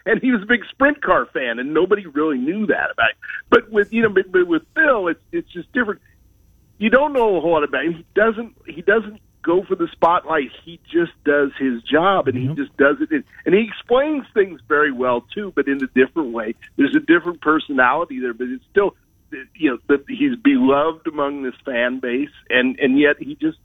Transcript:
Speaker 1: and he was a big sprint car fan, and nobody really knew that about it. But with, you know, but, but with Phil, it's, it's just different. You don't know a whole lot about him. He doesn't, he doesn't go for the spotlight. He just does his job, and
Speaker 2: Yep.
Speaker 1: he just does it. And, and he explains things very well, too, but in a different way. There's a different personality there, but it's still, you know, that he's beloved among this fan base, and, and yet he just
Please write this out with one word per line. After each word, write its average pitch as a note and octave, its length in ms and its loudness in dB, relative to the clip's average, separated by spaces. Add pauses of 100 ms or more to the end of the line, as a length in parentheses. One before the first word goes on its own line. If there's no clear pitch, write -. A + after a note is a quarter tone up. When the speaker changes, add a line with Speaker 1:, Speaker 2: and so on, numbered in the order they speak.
Speaker 1:
and G#3 140 0
he B3+ 120 0
was G3+ 100 0
a G3+ 40 -14
big A#3 140 0 (100)
sprint C#4+ 300 0
car E3 320 2
fan, A#2+ 260 -4
and C3+ 140 -6
nobody F#3 320 0
really D3+ 320 -2
knew F3 300 -2
that F2 240 -4
about A2+ 220 -2
it. - 40 -12 (320)
But A3+ 220 2
with, G#3 200 0
you A3+ 120 -2
know, A3 80 2
but, G3 200 0
but F3+ 160 2
with E3 160 0 (120)
Phil, B3+ 340 2
it's, - 140 -6 (100)
it's E3+ 180 -8
just F3 220 -16
different. G#3 300 -4 (760)
You G#3+ 140 0
don't C#4+ 240 2
know A3+ 220 2
a D#3+ 40 0
whole E3 120 0
lot D3+ 120 2
about C#3 220 -2
him. E3+ 80 -2
He E3 100 -18 (100)
doesn't, A3 400 0 (120)
he E3+ 160 -14
doesn't G#3 360 0 (240)
go F3+ 220 2
for F#3 120 -4
the E3+ 160 -4
spotlight. D#3+ 580 0 (120)
He E3+ 160 -20 (140)
just E3 200 0 (120)
does C#3+ 340 2
his B2+ 260 -2
job, E3 440 2
and B2 100 -2
Speaker 2:
Yep. B2+ 120 -2
Speaker 1:
he D3+ 140 -6
just - 120 -20
does C#3 240 4
it. D3+ 120 -4
And, C#3 120 -2 (220)
and E3+ 80 2
he G#3+ 80 6
explains C4 600 -2 (100)
things F#3+ 340 0
very D3 240 2
well, B2 300 -2
too, G3+ 340 -10
but C#3 120 -2
in C#3 140 -2
a C3 40 -6 (120)
different C3 340 0
way. A#2 220 -6 (220)
There's C#3 180 2
a D3+ 60 2
different E3+ 400 0
personality C#3+ 800 0
there, B2 140 -4
but B2 140 -8
it's B2+ 220 -10
still, G3 260 0 (580)
you D#3 160 0
know, A#2+ 80 -4 (100)
that C#3 180 2
he's B2+ 300 -2
beloved C#3 680 2
among C#3+ 380 -4
this A#2+ 100 -8 (100)
fan B2 360 -2
base, C3 280 -4 (220)
and, B2+ 280 0
and C3+ 200 2
yet D3 200 4
he D3 180 -12
just D#3 280 -4